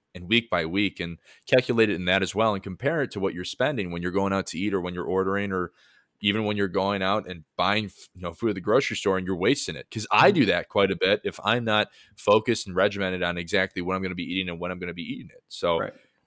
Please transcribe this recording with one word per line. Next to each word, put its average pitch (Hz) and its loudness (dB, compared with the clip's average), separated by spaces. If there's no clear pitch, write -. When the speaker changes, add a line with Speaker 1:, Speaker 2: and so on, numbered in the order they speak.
Speaker 1:
and 87 -12
week 117 2
by 85 0
week 95 -2
and 85 -8
calculate 117 4
it 98 0
in 90 -4
that 95 2
as 92 -4
well, 110 2
and 98 -4
compare 139 -4
it 123 -4
to 101 -6
what 98 -2
you're 90 -8
spending 123 -4
when 87 -6
you're 90 -2
going 98 0
out 95 -2
to 78 -8
eat, 98 0
or 92 0
when 90 -6
you're 90 -6
ordering, 95 0
or 90 -4
even 104 2
when 104 0
you're 101 2
going 98 0
out 98 0
and 85 -12
buying, 101 0
you 90 -18
know, 87 -6
food 113 0
at 98 -2
the 95 -6
grocery 110 2
store 98 0
and 92 -2
you're 95 0
wasting 92 0
it. 67 -10
'Cause 110 -6
I 117 6
Speaker 2:
Mm-hmm. 202 4
Speaker 1:
do 135 6
that 87 0
quite 98 4
a 90 0
bit 98 2
if 98 -4
I'm 117 0
not 107 2
focused 107 4
and 90 -6
regimented 95 2
on 87 -2
exactly 95 -2
what 90 -2
I'm 95 -4
gonna 92 -4
be 85 -6
eating 92 -4
and 85 -8
when 90 -4
I'm 90 -8
gonna 87 -8
be 87 -10
eating 85 -12
it. - -20
So 85 0
Speaker 2:
Right. - -6